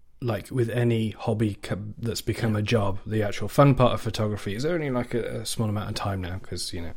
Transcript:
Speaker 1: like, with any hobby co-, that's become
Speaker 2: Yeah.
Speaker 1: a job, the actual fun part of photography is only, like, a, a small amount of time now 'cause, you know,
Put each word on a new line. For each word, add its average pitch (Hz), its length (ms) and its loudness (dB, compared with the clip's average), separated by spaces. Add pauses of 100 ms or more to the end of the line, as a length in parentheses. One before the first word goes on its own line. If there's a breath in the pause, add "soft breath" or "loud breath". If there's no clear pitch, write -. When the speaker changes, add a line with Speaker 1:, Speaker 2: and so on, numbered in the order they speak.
(220)
Speaker 1:
like, 113 280 -4
with 123 200 0
any 113 400 2
hobby 107 460 -2
co-, - 200 -6 (220)
that's 113 240 -4
become 110 320 0
Speaker 2:
Yeah. 107 60 2
Speaker 1:
a - 20 0
job, 101 440 2
the 107 160 0
actual 101 260 -2
fun 143 260 8
part 123 180 6
of 107 80 -2
photography 104 540 -2
is 123 100 -4
only, 156 260 0
like, 123 220 -2
a, 113 280 -2
a 104 60 -8
small 110 220 -2
amount 101 220 -2
of 104 40 -6
time 98 280 -2
now 90 160 -6
'cause, - 340 -6
you 87 80 -4
know, 85 160 -6